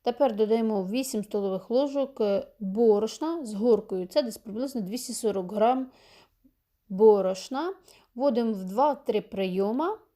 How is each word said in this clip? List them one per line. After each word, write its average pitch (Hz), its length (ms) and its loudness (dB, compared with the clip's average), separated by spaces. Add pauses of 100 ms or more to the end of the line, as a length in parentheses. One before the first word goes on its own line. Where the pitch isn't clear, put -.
Тепер 240 340 0
додаємо 214 520 2
вісім 226 360 -4
столових 196 460 -4
ложок, 269 520 0
е, 202 260 0 (120)
борошна 220 840 0
з 214 80 -10
горкою. 202 540 0
Це 302 160 0
десь 226 140 -8
приблизно 240 440 -8
двісті 226 320 -8
сорок 196 400 -4
грам 254 380 2 (1000)
борошна. 208 840 2 (420)
Вводимо 233 380 0
в 190 100 -6
два-три 233 580 0
прийома 202 760 -2 (180)